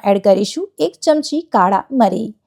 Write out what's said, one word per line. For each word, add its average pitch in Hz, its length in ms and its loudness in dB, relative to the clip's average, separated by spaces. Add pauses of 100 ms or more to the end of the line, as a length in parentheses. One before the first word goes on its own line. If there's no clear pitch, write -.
એડ 202 180 0
કરીશું 208 580 0
એક 339 220 -2
ચમચી 302 400 0
કાળા 202 500 0
મરી. 220 440 -2 (120)